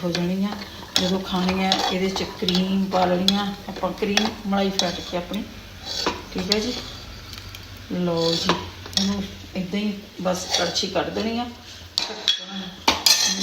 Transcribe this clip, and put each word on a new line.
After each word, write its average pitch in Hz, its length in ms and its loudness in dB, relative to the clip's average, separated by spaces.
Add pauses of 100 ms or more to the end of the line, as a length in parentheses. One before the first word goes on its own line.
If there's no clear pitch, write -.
ਹੋ 175 80 0
ਜਾਣੀ 180 340 2
ਆ। 214 120 -2 (380)
ਜਦੋਂ 185 260 2
ਖਾਣੀ 185 380 2
ਹੈ 190 120 2 (200)
ਇਹਦੇ 185 180 2
'ਚ 190 140 0 (180)
ਕਰੀਮ 190 480 4
ਪਾ 185 160 4
ਲੈਣੀ 185 300 4
ਆ 202 60 2 (280)
ਆਪਾਂ, 185 220 -2
ਕਰੀਮ 202 360 2 (200)
ਮਲਾਈ 196 240 4
ਫੈਟ 180 300 0
ਕੇ - 160 -4
ਆਪਣੀ। 185 260 -4 (880)
ਠੀਕ 185 200 -2
ਹੈ 214 60 4
ਜੀ, 240 140 0 (1160)
ਲਓ 170 420 2
ਜੀ, 175 200 2 (460)
ਇਹਨੂੰ 196 240 2 (320)
ਇੱਦਾਂ 185 240 0
ਹੀ 208 140 2 (280)
ਬਸ 180 240 2 (120)
ਕੜਛੀ 175 300 0
ਕੱਢ - 220 0
ਦੇਣੀ 226 300 0
ਆ, 247 60 -2 (2000)